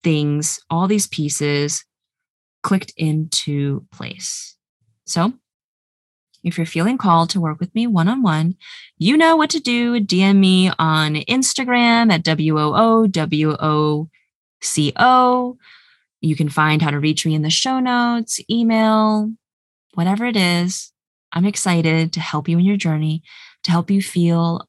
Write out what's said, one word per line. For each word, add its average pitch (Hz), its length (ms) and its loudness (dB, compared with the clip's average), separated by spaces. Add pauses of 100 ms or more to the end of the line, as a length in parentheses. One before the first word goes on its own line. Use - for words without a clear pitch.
things, 147 560 0 (100)
all 170 160 0
these 202 220 0
pieces 147 760 -4 (760)
clicked - 340 -2
into 151 920 -4
place. - 680 -14 (480)
So 180 280 -2 (1080)
if 175 140 -6
you're 165 100 -4
feeling 190 300 -2
called 170 340 2
to 190 100 -2
work 156 200 -4
with 180 140 -6
me 233 120 0
one-on-one, 180 680 0 (420)
you 226 180 2
know 330 200 6
what 311 140 0
to 320 100 -4
do. 240 400 0
D 190 220 0
M 196 180 6
me 185 380 4
on 156 360 0
Instagram 240 1000 0
at 170 100 2
W 156 360 0
O 151 160 0
O 226 320 4
W 156 540 0
O 151 480 0 (540)
C - 340 -2
O. 247 600 2 (640)
You 156 160 -2
can 151 140 -2
find 156 320 2
how 151 80 0
to 143 100 -2
reach 151 240 -2
me 160 100 0
in 156 80 -2
the 156 80 -2
show 262 280 -2
notes, 240 640 -2 (100)
email, 220 840 2 (640)
whatever 196 320 0
it 233 100 -2
is. 175 560 -2 (400)
I'm 175 120 0
excited 165 680 0
to 170 60 -6
help 151 280 -6
you 170 100 0
in 175 60 4
your 202 140 2
journey, 156 440 -2 (420)
to - 60 -4
help 170 200 0
you 196 120 2
feel 170 680 0